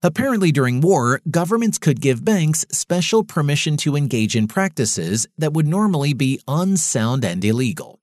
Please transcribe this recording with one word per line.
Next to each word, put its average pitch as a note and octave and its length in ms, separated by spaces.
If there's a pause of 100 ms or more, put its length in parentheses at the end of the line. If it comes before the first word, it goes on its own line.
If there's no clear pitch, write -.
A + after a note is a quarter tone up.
Apparently G#3+ 520
during B2+ 300
war, C#3+ 480
governments F#3 480
could D#3 200
give C3+ 280
banks E3 440
special F3+ 540
permission D3 540
to C#3+ 180
engage A#2 400
in A2 100
practices A2 800 (120)
that D3+ 160
would D#3 120
normally E3 460
be C3+ 340
unsound C#3 800
and F2+ 180
illegal. A2 600